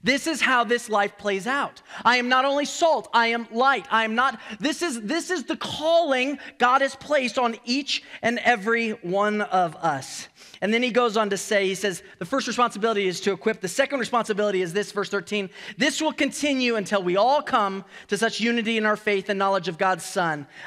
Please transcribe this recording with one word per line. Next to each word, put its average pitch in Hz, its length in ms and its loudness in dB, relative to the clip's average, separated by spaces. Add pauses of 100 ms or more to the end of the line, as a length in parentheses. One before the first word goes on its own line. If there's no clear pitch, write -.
This 254 260 0
is 302 120 -4
how 247 240 2
this 233 260 -2
life 202 280 0
plays 196 280 -4
out. 254 360 -4 (240)
I 240 120 6
am 247 120 0
not 262 160 4
only 277 180 2
salt, 294 500 2
I 233 140 4
am 233 240 -2
light. 247 400 2
I 220 140 4
am 220 100 -2
not, 247 240 2 (180)
this 285 240 -2
is, 269 200 -4
this 311 280 -4
is 349 140 -2
the - 140 -6
calling 294 840 0 (180)
God 254 240 4
has 269 140 0
placed 269 420 -2
on 233 280 0
each 277 380 -2 (180)
and 233 180 0
every 233 520 2
one 208 500 0
of 180 360 0
us. 143 520 -4 (320)
And 202 120 0
then 233 100 2
he 254 80 0
goes 226 260 2
on 214 140 2
to 196 60 -2
say, 196 300 0
he 190 80 0
says, 180 260 -4 (160)
the 185 80 -8
first 262 220 -2
responsibility 220 600 0
is 170 140 -2
to 196 120 0
equip. 214 260 -2
The 190 80 -8
second 269 320 -2
responsibility 208 640 0
is 175 100 -4
this, 202 200 -2
verse 196 180 -4
thirteen. 202 400 -4 (280)
"This 302 240 0
will 311 120 0
continue 262 640 0
until 196 260 0
we 180 160 0
all 262 240 4
come 196 420 0 (240)
to 202 100 -2
such 220 220 0
unity 233 380 0
in 214 80 0
our 214 120 2
faith 202 320 -2
and 196 100 0
knowledge 196 280 2
of 170 100 -6
God's 185 280 0
Son." 160 420 -2 (200)